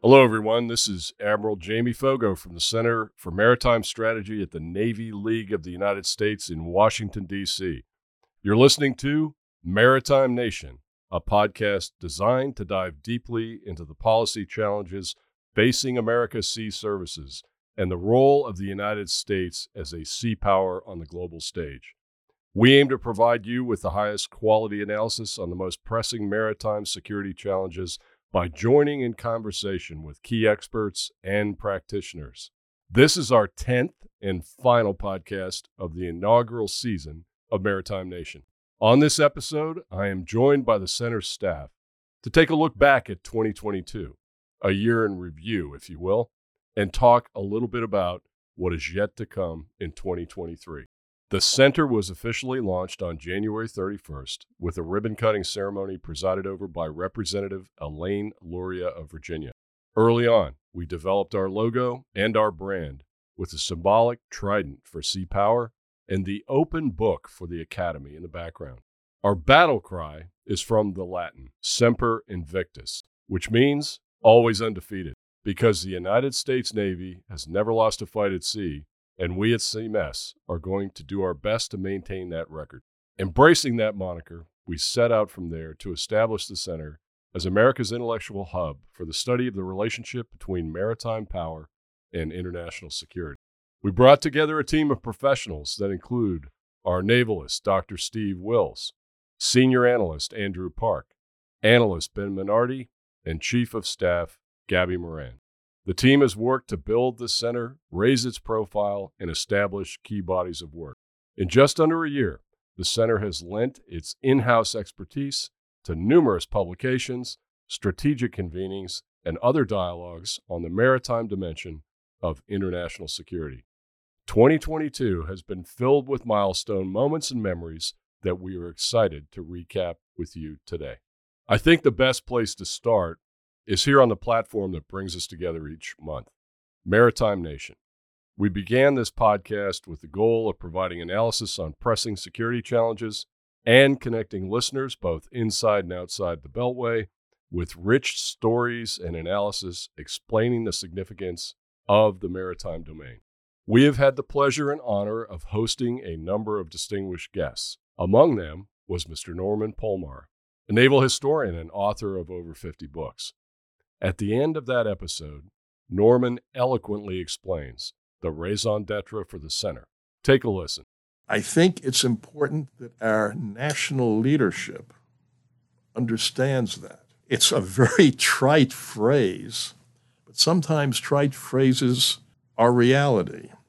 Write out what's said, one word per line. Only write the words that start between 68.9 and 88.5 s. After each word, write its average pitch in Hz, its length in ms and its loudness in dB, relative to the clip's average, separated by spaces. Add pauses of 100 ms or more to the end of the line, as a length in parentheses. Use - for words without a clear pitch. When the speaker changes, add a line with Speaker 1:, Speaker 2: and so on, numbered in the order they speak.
Speaker 1:
Our 101 120 4
battle 131 460 6
cry 80 500 -14 (160)
is 95 160 -4
from 107 320 0
the 95 100 -8
Latin, 85 460 -10 (100)
Semper 120 640 0
Invictus, 90 760 -8 (240)
which 95 240 -4
means 143 500 2 (220)
always 113 400 8
undefeated, 95 500 -8 (320)
because 101 380 2
the 95 80 -8
United 104 440 0
States 127 380 -4
Navy 92 460 -4 (100)
has 78 180 -12
never 107 280 0
lost 110 260 2
a 104 60 -8
fight 101 260 -2
at 90 120 -6
sea, 80 420 -6 (340)
and 90 160 -2
we 110 160 2
at 110 80 0
C 110 260 -6
M 107 100 -4
S 76 380 -4 (140)
are 87 120 -6
going 95 320 -4
to - 100 -20
do 95 200 -6
our 90 120 -2
best 104 380 -4
to 104 40 -10
maintain 95 520 -8
that 82 200 -8
record. 78 340 -16 (360)
Embracing 127 580 6
that 107 200 -2
moniker, 85 500 -10 (180)
we 85 140 -8
set 117 320 2
out 107 180 2
from 87 220 -10
there 80 240 -12
to - 160 -14
establish 107 560 -2
the 101 80 -14
center 80 460 -10 (340)
as 85 100 -4
America's 107 460 4
intellectual 113 540 -6
hub 82 320 -6 (160)